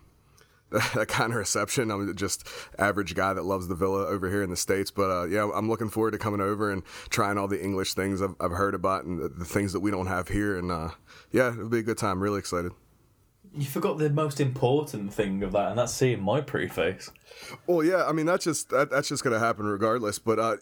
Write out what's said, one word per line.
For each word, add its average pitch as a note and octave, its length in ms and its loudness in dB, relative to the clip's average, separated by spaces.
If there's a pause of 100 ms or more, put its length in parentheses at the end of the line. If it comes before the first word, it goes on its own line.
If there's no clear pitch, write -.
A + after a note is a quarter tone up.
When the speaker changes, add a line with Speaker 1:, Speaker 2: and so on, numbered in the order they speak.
(720)
Speaker 1:
<laughs> A#2+ 240 0
that A2 140 0
kind A#2 240 0
of A#2+ 40 0
reception. G#2+ 540 0
I'm G2 240 -2
just G2 320 -4 (320)
average F#2+ 380 2
guy F#2+ 180 2
that F2 80 -4
loves F#2 240 -2
the F2+ 80 -2
Villa F#2+ 320 2
over F#2 240 -2
here G2+ 140 2
in F2 60 -2
the E2+ 60 -4
States. G2 360 0
But, F#2+ 180 2
uh, F2+ 140 0
yeah, G#2 280 2
I'm G#2+ 160 0
looking A2+ 200 0
forward A2 240 2
to G#2 60 -2
coming G#2 220 0
over G#2 300 0
and F#2+ 140 -2 (240)
trying G2+ 300 0
all G2 100 0
the F#2+ 120 -2
English F#2+ 340 -2
things F#2+ 280 0
I've, F#2 160 -2
I've F2 140 -2
heard G2 240 0
about F#2 260 0
and E2+ 160 -4
the, D2 120 -2
the E2+ 140 -10
things G2+ 280 0
that F#2+ 80 0
we G#2 100 2
don't F#2 160 0
have F#2 220 -2
here. G2+ 280 0
And, F2+ 140 -2
uh, E2 200 -2 (420)
yeah, B2 200 4
it'll A2+ 160 -8
be A2+ 120 2
a - 20 0
good A2 160 -2
time. F#2+ 240 0
Really G2+ 160 2
excited. F2 320 -4 (840)
Speaker 2:
You C#3+ 140 -4
forgot E3+ 320 -2
the D3+ 120 2
most D3+ 300 0
important B2+ 720 0
thing G2 300 0
of F#2 100 -2
that, G2 180 2
and A2 80 -2
that's A#2+ 140 0
seeing A#2+ 300 2
my A#2+ 180 2
pretty F2+ 280 -2
face. F#2+ 420 -2 (560)
Speaker 1:
Well, F3 160 4
yeah, E3+ 220 4
I C#3+ 80 2
mean, D#3+ 140 0
that's F#3 180 2
just, D#3 260 -2
that, C#3 200 2
that's C#3 180 0
just C#3+ 160 -2
gonna A2+ 160 2
happen A2+ 260 0
regardless. G#2 520 0
But, A2 200 2
uh, A2 240 2